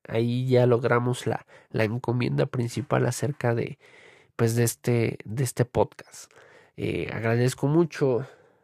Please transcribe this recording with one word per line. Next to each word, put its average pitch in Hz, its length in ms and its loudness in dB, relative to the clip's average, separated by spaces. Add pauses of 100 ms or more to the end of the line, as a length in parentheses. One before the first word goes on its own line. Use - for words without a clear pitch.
Ahí 120 400 -2
ya 123 180 6
logramos 123 600 2
la, - 180 -4 (240)
la 113 140 0
encomienda 123 640 0
principal 127 580 -2
acerca 123 480 -2
de, 120 240 -6 (580)
pues, 117 200 2
de 120 80 2
este, 117 600 -2
de 123 200 -4
este 120 220 0
podcast. - 640 -4 (460)
Eh, 87 360 -4
agradezco 120 540 0
mucho 143 580 0 (380)